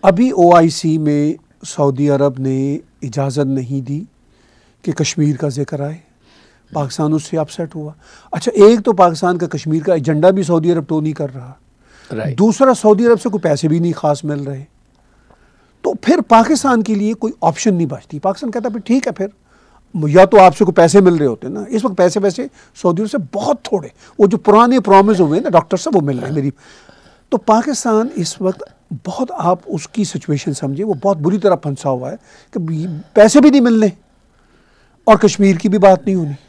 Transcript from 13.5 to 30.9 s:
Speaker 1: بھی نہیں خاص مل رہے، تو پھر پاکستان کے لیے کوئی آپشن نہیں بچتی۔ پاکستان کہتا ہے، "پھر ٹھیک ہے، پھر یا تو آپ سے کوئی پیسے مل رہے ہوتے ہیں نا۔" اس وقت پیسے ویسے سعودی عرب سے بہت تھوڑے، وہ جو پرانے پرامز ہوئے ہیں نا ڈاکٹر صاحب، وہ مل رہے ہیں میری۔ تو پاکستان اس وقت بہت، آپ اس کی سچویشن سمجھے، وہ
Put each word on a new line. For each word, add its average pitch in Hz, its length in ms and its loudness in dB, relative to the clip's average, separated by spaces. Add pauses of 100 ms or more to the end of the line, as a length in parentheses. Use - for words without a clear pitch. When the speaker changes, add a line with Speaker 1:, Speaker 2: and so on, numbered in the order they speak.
Speaker 1:
بھی 156 100 0
نہیں 170 140 -2
خاص 147 320 -4
مل 147 180 -6
رہے، 139 220 -12 (1160)
تو - 120 -4
پھر 339 240 0 (100)
پاکستان 233 540 2
کے 214 120 -2
لیے 208 180 -2
کوئی 220 280 -6
آپشن 170 340 0
نہیں 170 120 -2
بچتی۔ 139 320 -12
پاکستان 196 320 -6
کہتا 220 180 -6
ہے، 214 40 -8
"پھر 226 80 -10
ٹھیک 247 260 -2
ہے، 233 60 -6
پھر 185 140 -6 (840)
یا 175 160 8
تو 196 160 6
آپ 185 160 6
سے 220 80 2
کوئی 175 100 -2
پیسے 175 260 4
مل 185 140 4
رہے 147 120 0
ہوتے 117 200 -4
ہیں 139 80 -10
نا۔" 208 140 -10
اس 226 160 -4
وقت 196 120 -4
پیسے 180 240 0
ویسے 202 260 -4 (360)
سعودی 175 200 -2
عرب 214 80 -6
سے 285 80 -4 (140)
بہت 226 300 -4
تھوڑے، 180 260 -6 (300)
وہ 208 80 6
جو 190 120 2
پرانے 240 420 4
پرامز 196 400 4
ہوئے 160 180 2
ہیں 262 60 -4
نا 320 60 -2
ڈاکٹر 170 260 2
صاحب، 240 200 -2
وہ 180 40 4
مل 139 180 -4
رہے 120 100 -10
ہیں 143 60 -6
میری۔ 143 160 -2 (760)
تو - 80 -2
پاکستان 226 760 0
اس - 260 -8
وقت 185 240 -4 (420)
بہت، 247 280 -8
آپ 175 320 -2
اس 165 220 -8
کی 208 160 -4
سچویشن 143 500 -6
سمجھے، 143 300 -6
وہ 214 180 -2